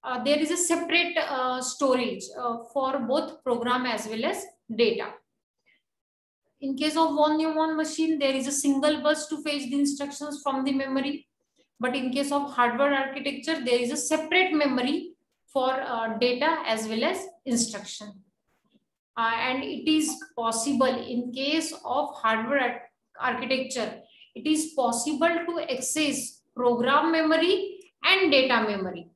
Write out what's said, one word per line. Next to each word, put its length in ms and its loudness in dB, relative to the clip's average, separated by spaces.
Uh, 200 -4
there 140 4
is 140 0
a 60 0
separate, 600 2
uh, 440 -2
storage, 640 0
uh, 180 -4
for 280 0
both 440 -2
program 420 0
as 220 -4
well 160 -4
as 220 -4
data. 400 0
In 160 -4
case 180 0
of 200 4
von 220 4
Neumann 380 0
machine, 440 0
there 140 2
is 140 -2
a 40 -2
single 500 2
bus 260 0
to 140 -6
fetch 280 -4
the 100 0
instructions 640 -2
from 200 -2
the 100 0
memory. 540 -2
But 180 -2
in 160 -2
case 200 -2
of 220 -2
hardware 400 4
architecture, 720 -2
there 140 2
is 120 -2
a 60 -2
separate 560 0
memory 640 0
for, 240 0
uh, 480 -4
data 460 2
as 220 -2
well 160 -2
as 220 -2
instruction. 760 -4
Uh, 140 0
and 160 -2
it 260 -4
is 240 2
possible 500 0
in 180 -2
case 420 -2
of 320 -2
hardware 440 0
ar-, 720 -4
architecture, 680 -4
it 100 -12
is 280 0
possible 640 2
to 120 -4
access 680 -2
program 580 4
memory 680 2
and 280 4
data 360 4
memory. 480 -4